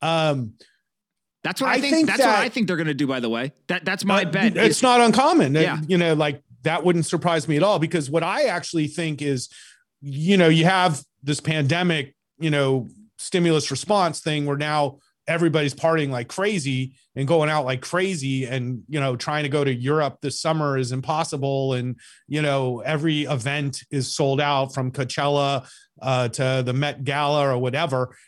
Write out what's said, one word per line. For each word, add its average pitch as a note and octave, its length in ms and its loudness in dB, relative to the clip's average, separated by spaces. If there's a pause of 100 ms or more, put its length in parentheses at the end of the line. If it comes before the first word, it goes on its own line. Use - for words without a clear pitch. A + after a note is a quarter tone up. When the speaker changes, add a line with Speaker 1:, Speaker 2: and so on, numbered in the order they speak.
Speaker 1:
Um, D3+ 540 0 (880)
Speaker 2:
That's F#3 180 -4
what C4 80 0
I B3+ 60 2
Speaker 1:
I C4+ 60 0
Speaker 2:
think, C#4 140 2
Speaker 1:
think D#4+ 120 4
Speaker 2:
that's A#3+ 120 2
what C4 60 4
Speaker 1:
that G#3+ 180 4
Speaker 2:
I B3 60 -2
think A3+ 180 0
they're F3+ 80 0
gonna D#3 180 0
do, C3+ 140 -2
by C3 140 -2
the A#2 80 -2
way. A#2+ 240 -4 (140)
That, F3+ 180 -4
that's F#3+ 180 -4
my F#3+ 200 4
Speaker 1:
Uh, E3 80 -4
Speaker 2:
bet G3 260 2
Speaker 1:
it's A3 200 4
Speaker 2:
is - 60 -4
Speaker 1:
not B3 160 6
uncommon. A#3 560 4
Speaker 2:
Yeah. D#3 320 2
Speaker 1:
You F3+ 100 2
know, E3+ 160 4
like, D3+ 280 0 (220)
that D#3+ 200 -2
wouldn't E3+ 220 2
surprise E3 420 0
me D3+ 80 0
at D3+ 80 2
all, G3 160 2
because D#3 300 -2
what D#3+ 140 0
I A3+ 240 -2
actually E3+ 400 -2
think D#3 340 -6
is, C#3 280 -4 (520)
you D3 360 0
know, E3+ 120 8
you D#3+ 160 6
have F3+ 360 2 (220)
this C#3+ 160 -2
pandemic, D#3 760 0 (220)
you D#3+ 120 -2
know, C3+ 380 0 (300)
stimulus E3 540 0
response F3 500 0
thing D3+ 240 -2
where C#3+ 120 -2
now D3 400 -2 (300)
everybody's D#3+ 460 0
partying D#3+ 360 0
like B2 180 -6
crazy C#3 640 -2 (220)
and C3+ 120 -4
going D#3 220 2
out D#3 140 0
like B2+ 180 -4
crazy, C#3 640 -2
and, B2 440 -6
you D3+ 100 -4
know, C3 160 0
trying D3+ 280 -2
to C#3+ 60 -2
go D3 140 0
to C3+ 100 0
Europe C#3 480 -2
this C3+ 200 -6
summer D3+ 360 0
is B2 140 -2
impossible. C3+ 840 -2
And, B2 220 -4 (320)
you D3+ 140 -2
know, C3+ 380 0
every D3+ 440 -2
event C#3 680 -4
is C3 220 -4
sold C3+ 280 0
out, C#3 320 0
from C3 180 -4
Coachella, C#3+ 760 -2 (340)
uh, B2+ 280 0
to C3 360 0
the B2 80 -2
Met C#3+ 300 -2
Gala C#3+ 500 0
or B2 40 0
whatever. B2+ 580 -2 (120)